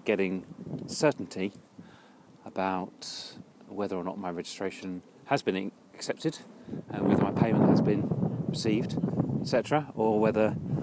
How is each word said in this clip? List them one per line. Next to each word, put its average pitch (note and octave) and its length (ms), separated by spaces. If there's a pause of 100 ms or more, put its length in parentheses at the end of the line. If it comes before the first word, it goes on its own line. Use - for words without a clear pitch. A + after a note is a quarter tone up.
getting F#2+ 400 (420)
certainty G2+ 680 (920)
about - 920 (320)
whether G2 280
or F2 80
not F#2 140
my F#2 140
registration F2+ 680 (240)
has C#3 160
been G2 300 (220)
accepted - 460 (500)
and G2+ 180
whether G2+ 160
my G2 80
payment G#2 380
has - 120
been G2+ 260 (400)
received, - 500 (440)
et - 60
cetera, C#3+ 480
or A2 240
whether G#2+ 360 (280)